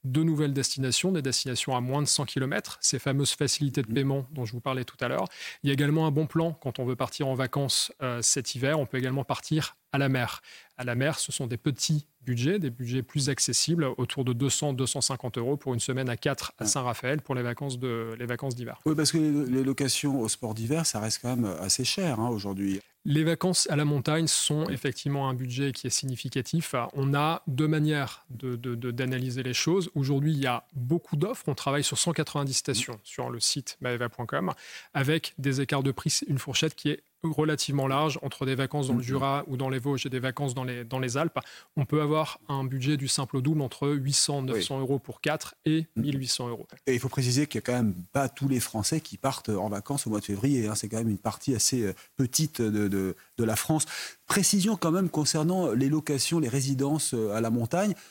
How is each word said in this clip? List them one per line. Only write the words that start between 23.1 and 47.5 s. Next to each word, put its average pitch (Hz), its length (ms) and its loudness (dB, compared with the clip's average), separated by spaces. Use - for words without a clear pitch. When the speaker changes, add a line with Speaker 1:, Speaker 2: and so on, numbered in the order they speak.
Speaker 1:
vacances 170 480 2
à 151 40 2
la 147 80 4
montagne 151 440 2
sont 151 400 0
Speaker 2:
Oui. - 60 -4
Speaker 1:
effectivement 139 540 -2
un 131 60 0
budget 127 380 -2
qui - 160 -6
est 120 40 -4
significatif. 131 840 -2
On 139 220 2
a 156 320 2
deux 151 200 2
manières 151 640 0
de, 123 260 -6
de, 120 200 -4
de, 120 160 -4
d'analyser 127 500 -2
les 127 140 -2
choses. 170 400 2
Aujourd'hui, 143 360 2
il 147 80 2
y 135 60 0
a 123 180 0
beaucoup 139 420 0
d'offres. 202 300 0
On 143 80 0
travaille 139 280 0
sur - 140 -2
cent 170 160 2
quatre-vingt-dix 143 400 -2
stations 123 400 -2
Speaker 2:
Mm. 110 100 -14
Speaker 1:
sur 123 260 -6
le 120 100 -6
site - 420 -2
maeva 123 260 -2
point 117 200 -8
com, 160 260 -2
avec 143 460 0
des 135 200 0
écarts 139 240 0
de 135 80 2
prix, - 360 -2
une 139 100 2
fourchette 147 380 -2
qui - 160 0
est 151 120 -6
relativement 151 640 0
large 139 360 0
entre 139 240 -6
des 131 80 0
vacances 135 320 -2
dans 131 60 0
le 120 60 2
Speaker 2:
Mhm. 123 60 -4
Speaker 1:
Jura 139 400 0
ou 135 100 -6
dans 131 140 -2
les 131 80 -2
Vosges 135 300 -2
et - 20 -8
des 127 100 -4
vacances 131 360 -2
dans 131 80 -4
les, 123 200 -6
dans 117 140 -6
les 127 200 -2
Alpes. 165 200 0
On 143 100 0
peut 151 160 2
avoir 151 380 0
un 135 140 -2
budget 135 340 0
du 139 100 -4
simple 135 300 -2
au 131 40 0
double 151 200 2
entre 139 280 -2
huit 139 260 0
cents, 143 240 2
Speaker 2:
Oui. 131 80 -2
Speaker 1:
neuf 110 160 0
cents 135 160 -2
euros 135 180 2
pour - 240 -12
quatre 151 320 -2
et 160 220 2
Speaker 2:
Mhm. - 80 2
Speaker 1:
mille 143 140 0
huit 131 120 -4
cents - 180 -2
euros. 117 180 -8
Speaker 2:
Et 127 80 4
il 120 40 2
faut 131 100 -2
préciser 127 360 2
qu'il - 140 -2